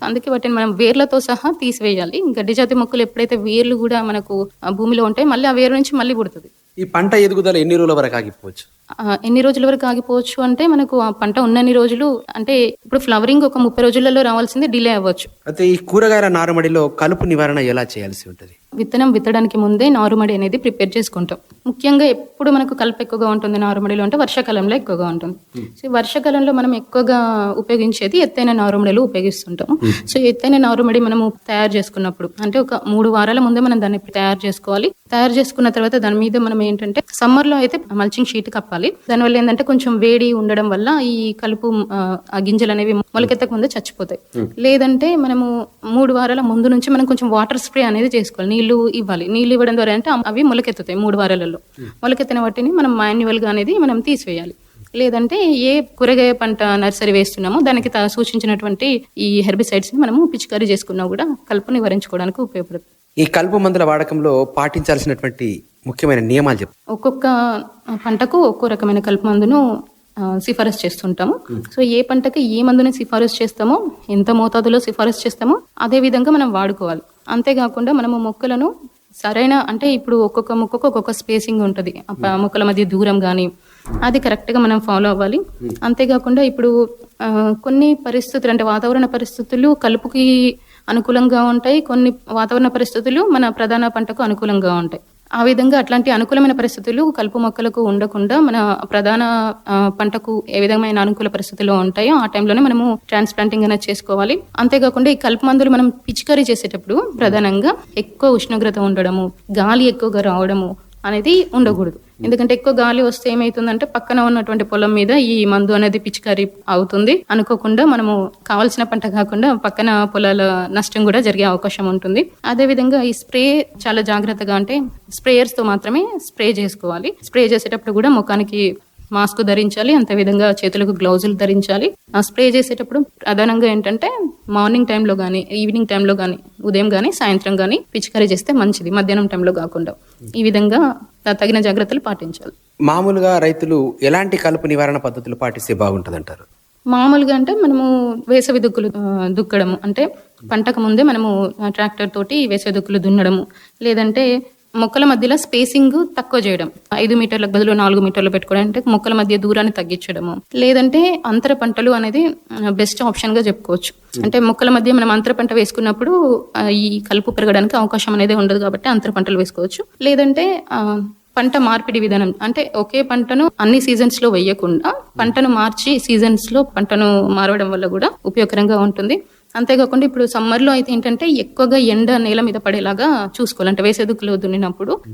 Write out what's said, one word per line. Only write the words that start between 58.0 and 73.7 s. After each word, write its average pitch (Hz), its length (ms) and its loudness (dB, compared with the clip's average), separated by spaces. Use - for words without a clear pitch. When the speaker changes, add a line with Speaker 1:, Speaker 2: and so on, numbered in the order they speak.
Speaker 1:
సూచించినటువంటి 220 960 -2
ఈ 202 240 0
హెర్బిసైడ్స్ని 202 600 0
మనము 269 240 4
పిచికారీ 226 400 -2
చేసుకున్నా 190 400 -2
కూడా 254 320 -4
కలుపు 208 220 -2
నివారించుకోవడానికి 196 680 -2
ఉపయోగపడుతుంది. 175 560 -10
Speaker 2:
ఈ 156 80 4
కలుపు 180 320 0
మందుల 185 260 2
వాడకంలో 151 640 0
పాటించాల్సినటువంటి 139 1160 -4
ముఖ్యమైన 131 320 0
నియమాలు 127 380 2
చెప్పండి. - 340 -10
Speaker 1:
ఒక్కొక్క, 262 360 -2
ఆ, 220 160 -8
పంటకు 226 320 0
ఒక్కో 240 300 2
రకమైన 208 320 0
కలుపు 202 280 -2
మందును, 226 560 2
ఆ, 190 180 -4
సిఫారసు 220 480 -4
చేస్తుంటాము. 185 540 -4
Speaker 2:
Hmm. 117 100 -8
Speaker 1:
So, - 200 -4
ఏ 240 200 2
పంటకి 262 400 0
ఏ 226 200 0
మందుని 254 300 4
సిఫారసు 233 520 -2
చేస్తామో, 262 480 -2